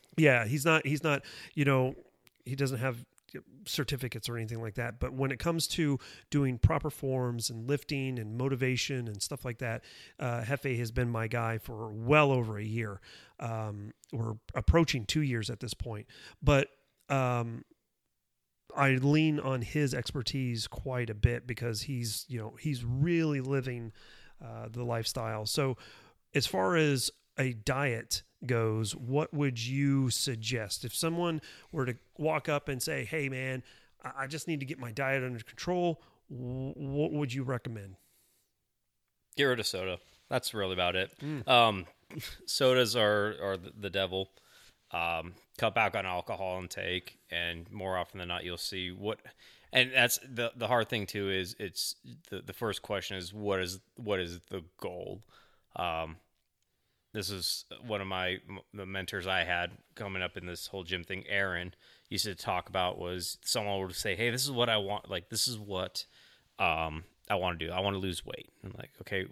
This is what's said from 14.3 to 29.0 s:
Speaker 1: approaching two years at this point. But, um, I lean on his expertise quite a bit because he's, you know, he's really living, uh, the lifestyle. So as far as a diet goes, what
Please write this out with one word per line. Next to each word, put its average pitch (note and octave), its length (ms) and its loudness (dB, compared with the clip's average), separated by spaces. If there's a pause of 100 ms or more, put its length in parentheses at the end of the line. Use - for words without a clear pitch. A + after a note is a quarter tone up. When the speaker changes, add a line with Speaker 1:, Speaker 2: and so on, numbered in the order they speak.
Speaker 1:
approaching C3+ 520 6
two D#3 160 2
years A#2 260 0
at A#2 120 -8
this A#2+ 120 -6
point. A2 340 -8 (360)
But, C#3 260 8 (400)
um, B2 560 2 (1120)
I C#3 160 6
lean D3 480 6
on C3 220 0
his C#3+ 320 2
expertise B2 720 -2
quite B2 440 -4
a G#2+ 40 -6
bit A#2+ 320 4
because A#2+ 360 -4
he's, A#2+ 460 -4
you A#2+ 100 -6
know, A2 220 -8
he's B2+ 240 -2
really D3 560 2
living, B2+ 520 -2 (500)
uh, A2+ 280 -10
the A#2+ 140 -8
lifestyle. A2+ 600 -2
So C3 300 2 (580)
as - 120 4
far F#3 300 4
as D3 340 4 (280)
a C3 140 2
diet B2 720 0 (240)
goes, A2 500 2
what C3+ 380 0